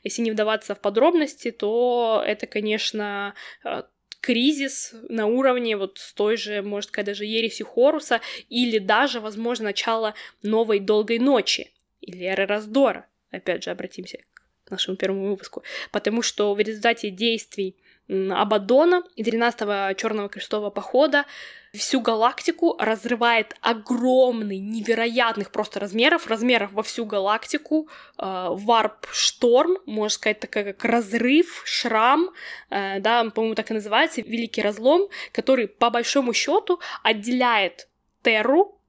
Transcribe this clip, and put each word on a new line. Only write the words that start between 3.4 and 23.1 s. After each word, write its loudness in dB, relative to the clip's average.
э, -6
кризис 0
на -2
уровне 2
вот -6
с -10
той 0
же, -6
может -6
сказать, -6
даже -6
ересью -4
Хоруса 2
или 0
даже, 2
возможно, -6
начало -2
новой 2
"Долгой 0
ночи" 2
или -14
"Эры 0
раздора". 0
Опять -6
же, -6
обратимся -12
к -20
нашему -6
первому -4
выпуску. -8
Потому -2
что 0
в -4
результате -2
действий, -4
м, -2
Абаддона 4
и -6
тринадцатого 0
"Черного -4
Крестового -6
Похода". 2
Всю 0
галактику 0
разрывает 0